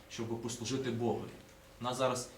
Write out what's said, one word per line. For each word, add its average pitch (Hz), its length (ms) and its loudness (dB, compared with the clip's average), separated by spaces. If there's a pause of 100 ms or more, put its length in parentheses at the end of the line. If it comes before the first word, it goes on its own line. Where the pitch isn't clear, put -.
щоб 117 320 -2
послужити 120 500 0
Богові. 113 380 2 (520)
У - 20 -4
нас 123 140 0
зараз 127 400 2